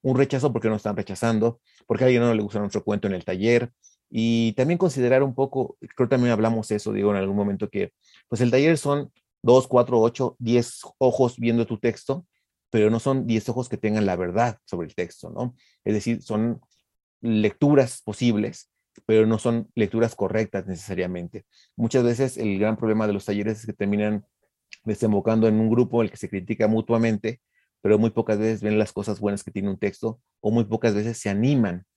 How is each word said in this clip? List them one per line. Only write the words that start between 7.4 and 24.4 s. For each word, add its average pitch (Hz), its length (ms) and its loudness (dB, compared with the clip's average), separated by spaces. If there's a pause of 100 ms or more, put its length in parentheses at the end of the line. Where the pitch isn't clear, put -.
que, 95 240 -6 (360)
pues 113 120 -4
el 123 100 2
taller 143 280 4
son 143 340 -4 (300)
dos, 127 240 6
cuatro, 120 340 4
ocho, 117 380 0
diez 120 420 0 (180)
ojos 127 400 2
viendo 117 280 2
tu 110 120 -8
texto, 135 480 -4 (440)
pero 107 200 4
no 113 100 0
son 135 260 -2
diez 113 220 -2
ojos 120 200 -6
que 107 80 -8
tengan 107 300 0
la 90 100 0
verdad 98 480 -2
sobre 85 240 -8
el - 60 -20
texto, - 360 -8
¿no? 123 240 -8 (300)
Es 107 100 0
decir, 107 280 -2
son 110 380 -4 (600)
lecturas 117 840 2
posibles, 107 680 -2 (360)
pero 110 200 6
no 110 120 2
son 117 360 -2
lecturas 113 400 0
correctas 98 520 -4
necesariamente. 90 760 -8 (320)
Muchas 117 280 0
veces 120 320 0
el 101 220 -2
gran 107 180 0
problema 110 300 0
de 104 60 0
los 101 120 -4
talleres 104 360 -4
es 113 60 -14
que 107 60 -10
terminan 104 520 -2 (600)